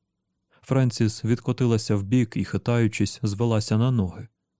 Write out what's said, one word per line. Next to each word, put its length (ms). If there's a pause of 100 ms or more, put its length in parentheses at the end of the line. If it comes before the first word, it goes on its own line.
(640)
Френсіс 600
відкотилася 680
вбік 420
і, 80
хитаючись, 800
звелася 540
на 140
ноги. 360 (320)